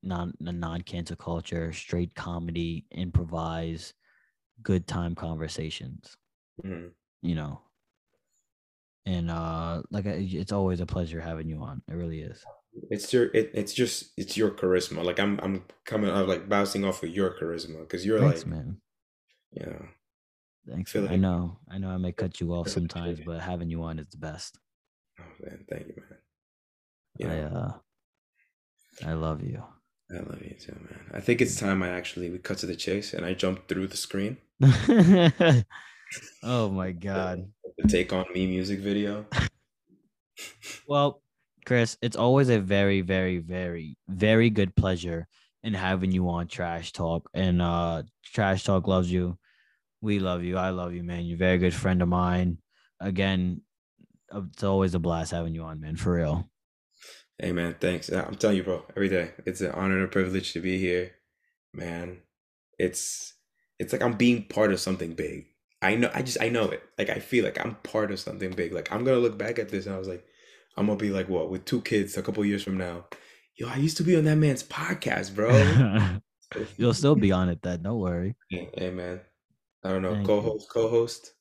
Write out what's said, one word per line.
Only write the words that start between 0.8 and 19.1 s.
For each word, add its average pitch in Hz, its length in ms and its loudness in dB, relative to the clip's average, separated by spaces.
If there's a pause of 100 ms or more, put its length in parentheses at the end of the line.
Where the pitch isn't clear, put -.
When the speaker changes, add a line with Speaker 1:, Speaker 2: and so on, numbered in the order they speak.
Speaker 1:
culture, 82 560 -6
straight 87 420 -4
comedy, 85 760 -6
improvise, 82 1000 -4 (720)
good 92 240 0
time 87 280 -4
conversations, 80 1000 -10 (460)
Speaker 2:
Mm-hmm. 87 240 -10 (340)
Speaker 1:
you 85 140 -2
know? 76 260 -8 (1400)
And, 175 260 -2
uh, 165 580 -4
like, 202 160 -4
I, 98 240 -4
it's 92 220 -4
always 92 300 0
a 87 40 -2
pleasure 82 360 -4
having 80 260 -6
you 78 140 -6
on. 71 260 -10
It - 60 -12
really 82 280 -6
is. - 220 -14 (460)
Speaker 2:
It's 104 240 -4
your, 120 200 6
it, 107 200 2
it's 101 200 -6
just, - 440 -2
it's 95 200 -6
your 104 140 2
charisma. 90 520 0
Like, 87 160 -2
I'm, 101 220 0
I'm 95 220 -4 (220)
coming, 104 260 -2
I'm, 95 160 2
like, 92 220 -2
bouncing 101 360 0
off 92 180 -2
of 82 60 -6
your 92 280 0
charisma, 82 520 -8
'cause 90 160 -6
you're 110 140 2
Speaker 1:
Thanks, - 20 6
Speaker 2:
like, - 240 4
Speaker 1:
man. 80 360 -8 (680)